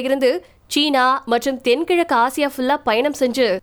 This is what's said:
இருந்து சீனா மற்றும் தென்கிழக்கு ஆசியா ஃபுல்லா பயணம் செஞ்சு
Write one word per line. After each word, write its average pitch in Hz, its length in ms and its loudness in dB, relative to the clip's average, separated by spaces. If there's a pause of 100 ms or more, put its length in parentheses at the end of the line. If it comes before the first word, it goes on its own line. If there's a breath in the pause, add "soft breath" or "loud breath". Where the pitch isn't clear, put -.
இருந்து 269 220 2 (440 soft breath)
சீனா 285 300 2 (280)
மற்றும் 240 340 -2
தென்கிழக்கு 330 500 0
ஆசியா 269 380 0
ஃபுல்லா 262 220 -2 (120)
பயணம் 247 320 0
செஞ்சு 254 280 0 (160)